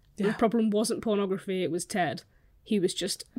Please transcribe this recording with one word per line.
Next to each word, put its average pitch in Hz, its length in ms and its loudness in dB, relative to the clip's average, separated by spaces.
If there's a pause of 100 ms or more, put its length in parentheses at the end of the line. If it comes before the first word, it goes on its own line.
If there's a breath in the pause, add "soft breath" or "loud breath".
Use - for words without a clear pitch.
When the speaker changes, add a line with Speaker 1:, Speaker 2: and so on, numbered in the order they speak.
(180)
Speaker 1:
Yeah. 196 100 2
Speaker 2:
The 220 60 2
problem 226 340 2
wasn't 214 340 0
pornography, 196 640 -2
it 143 60 -2
was 165 160 -2
Ted, 175 380 -2 (400)
he 214 140 0
was 185 160 2
just - 300 -6 (140)